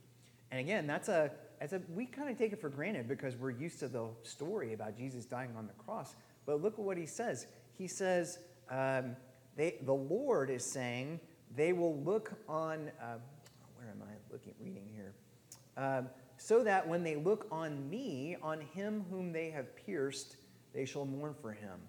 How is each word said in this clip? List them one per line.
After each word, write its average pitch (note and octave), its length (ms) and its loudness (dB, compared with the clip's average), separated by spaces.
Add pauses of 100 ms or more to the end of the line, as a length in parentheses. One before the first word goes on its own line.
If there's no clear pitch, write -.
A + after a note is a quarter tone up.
(520)
And C3 80 0
again, E3 260 2
that's D#3+ 240 0
a, D#3 220 6 (280)
that's D3+ 140 -4
a, F#3 80 0 (120)
we A3+ 120 -2
kinda C4+ 300 -4
take A3 180 2
it - 80 -6
for D3+ 80 -2
granted C#3 380 -2
because C3 280 -2
we're B2+ 140 -2
used C#3 300 -4
to D3 80 -2
the A#2 200 -2 (140)
story D3 520 -4
about G#2+ 220 -4
Jesus B2 300 -6
dying B2+ 320 -4
on A2 80 -6
the G2 80 -10
cross. F#3+ 420 -8 (300)
But D3 160 4
look G#3+ 120 2
at A3+ 60 -8
what G3 180 0
he E3 100 -4
says. G3 400 -2 (300)
He F#3 100 -4
says, F3+ 500 2 (320)
um, C3 460 2 (420)
they, E3 240 4
the C3+ 120 4
Lord D#3 560 4
is B2 140 0
saying, C3 560 -2 (340)
"They D#3 200 6
will E3+ 240 4
look F#3+ 360 2 (140)
on," D#3 440 -2 (100)
uh, A#2 160 -6 (580)
where A#2+ 140 -14
am G2+ 140 -10
I G#2 100 -12 (180)
looking, - 300 -12
reading G2 340 -10
here? G2+ 180 -10 (640)
Um, C3 320 2 (300)
"So A3+ 260 8
that F#3+ 240 6
when E3+ 160 2
they D#3+ 140 2
look G3+ 340 4
on D3+ 380 -2
me, E3+ 520 -2
on D#3 200 -2
him G3+ 480 -4
whom F#3 240 -2
they D#3+ 160 0
have C#3+ 260 -6
pierced, C#3 600 -2 (340)
they C3+ 140 0
shall C#3+ 180 -2
mourn C#3 380 -2
for A2 100 -6
him." G2+ 380 -8